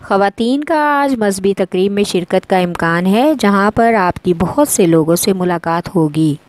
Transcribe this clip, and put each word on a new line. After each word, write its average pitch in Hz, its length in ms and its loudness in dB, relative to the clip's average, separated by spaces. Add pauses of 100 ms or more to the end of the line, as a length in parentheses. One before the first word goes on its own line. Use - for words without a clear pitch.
ख़वातीन 226 600 0
का 311 220 -2
आज 285 340 0
मजहबी 196 340 0
तकरीब 190 380 -2
में 202 120 0
शिरकत 185 420 -2
का 190 140 0
इम्कान 175 460 -2
है, 247 300 2
जहाँ 202 360 0
पर 233 240 2
आपकी 180 400 -2
बहुत 175 340 0
से 202 160 2
लोगों 165 300 2
से 196 180 -2
मुलाकात 175 560 -2
होगी 156 600 0